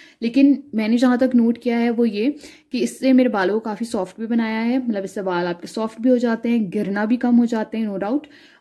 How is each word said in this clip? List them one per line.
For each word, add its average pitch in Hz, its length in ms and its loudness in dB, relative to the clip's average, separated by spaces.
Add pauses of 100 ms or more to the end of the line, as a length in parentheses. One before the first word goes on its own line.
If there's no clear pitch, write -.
(220)
लेकिन 269 420 4 (120)
मैंने 220 220 0
जहाँ 247 200 4
तक 254 180 2
नोट 233 220 4
किया 233 200 -2
है 233 120 2
वो 240 160 2
ये 226 300 -2 (360)
कि 247 80 -4
इससे 254 340 0
मेरे 254 160 6
बालों 196 240 0
को 220 60 0
काफ़ी 220 260 -6
सॉफ्ट 196 340 -6
भी 226 80 -8
बनाया 220 320 -2
है, 240 280 -2
मतलब 202 160 -4
इससे 196 180 -8
बाल 180 240 -2
आपके 175 220 -6
सॉफ्ट 220 340 -8
भी 254 80 2
हो 247 80 4
जाते 233 320 -2
हैं, 226 200 0
गिरना 202 360 -4
भी 240 120 0
कम 247 180 2
हो 240 100 6
जाते 220 320 -4
हैं, 220 100 -4
no 196 120 -6
doubt, 240 260 -4 (360)